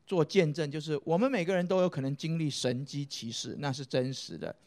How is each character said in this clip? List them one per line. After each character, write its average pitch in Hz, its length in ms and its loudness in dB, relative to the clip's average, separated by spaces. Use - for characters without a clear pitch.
做 170 180 4
见 165 280 4
证， 147 180 -4
就 156 100 -6
是 147 240 -2
我 165 140 2
们 247 100 4
每 220 160 0
个 180 80 0
人 180 140 2
都 185 140 4
有 180 80 6
可 156 140 -2
能 139 120 -2
经 165 240 -2
历 160 100 0
神 127 360 -2
迹 143 200 -6
奇 117 280 -8
事， 110 260 -8
那 143 140 -2
是 135 120 -8
真 131 300 0
实 - 240 -10
的， - 160 -8